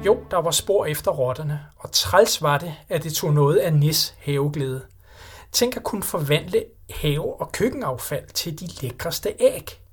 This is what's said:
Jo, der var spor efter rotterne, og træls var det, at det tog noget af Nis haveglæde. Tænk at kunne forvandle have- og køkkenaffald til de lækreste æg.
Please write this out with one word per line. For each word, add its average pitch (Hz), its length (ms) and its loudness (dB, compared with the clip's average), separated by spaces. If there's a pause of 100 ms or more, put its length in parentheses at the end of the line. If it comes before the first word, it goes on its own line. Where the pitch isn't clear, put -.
Jo, 220 120 6 (140)
der 190 60 0
var 165 140 0
spor 202 340 2
efter 151 260 -2
rotterne, 147 480 -2 (180)
og - 140 -16
træls - 500 4
var 147 160 2
det, 165 160 -6 (160)
at 165 140 0
det 160 100 -8
tog 160 200 0
noget 147 240 6
af 175 160 4
Nis 151 460 2
haveglæde. 143 640 -2 (720)
Tænk 247 260 0
at 226 60 -10
kunne 196 200 -4
forvandle 156 600 0 (260)
have- 147 520 -2
og - 100 -6
køkkenaffald 185 800 -4
til 156 260 -6
de 185 60 -12 (160)
lækreste 156 480 -6 (100)
æg. - 420 0 (120)